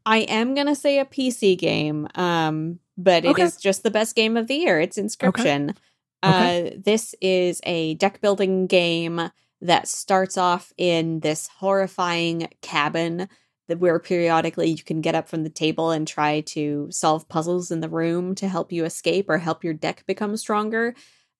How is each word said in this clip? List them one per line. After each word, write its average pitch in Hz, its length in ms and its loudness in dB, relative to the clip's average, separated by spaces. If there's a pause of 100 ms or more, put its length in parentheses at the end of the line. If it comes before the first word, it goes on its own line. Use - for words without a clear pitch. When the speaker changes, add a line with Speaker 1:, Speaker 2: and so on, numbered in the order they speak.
Speaker 1:
I 220 160 4
am 226 340 0
gonna 285 200 2
say 285 240 2
a 269 60 2
P 262 260 -2
C 202 240 4
game, 156 600 -2
um, 165 640 0 (160)
but 175 280 4
it 254 60 4
Speaker 2:
Okay. 349 120 6
Speaker 1:
is 339 140 2
just 196 260 0
the 226 80 2
best 214 260 0
game 226 200 2
of 226 100 0
the 254 100 -2
year. 262 240 2
It's 180 180 -2
Inscription. 185 720 0
Speaker 2:
Okay. - 80 -10 (440)
Okay. 180 520 2
Speaker 1:
Uh, - 100 -14
this 220 380 0
is 185 420 2
a 160 300 -2
deck 190 260 -2
building 190 460 2
game 170 640 0 (320)
that 175 260 2
starts - 480 0
off 180 400 0
in 165 440 0
this 156 280 -2
horrifying 175 1000 -2 (140)
cabin 165 680 -2 (420)
that 170 100 -4
where 175 200 4
periodically 165 680 0
you 160 140 -2
can 160 180 -4
get 165 140 -2
up 160 160 -2
from 160 140 -4
the 160 40 -6
table 160 440 -2
and 156 140 -2
try 151 360 0
to 147 480 -4
solve 160 400 0
puzzles 175 400 -2
in 165 100 -4
the 160 80 -6
room 170 460 -2
to 196 140 -4
help 175 220 -4
you 170 140 -2
escape 175 460 -2
or 156 80 2
help 170 260 -4
your 170 80 -2
deck - 340 -6
become 208 300 -4
stronger. 226 580 -2 (460)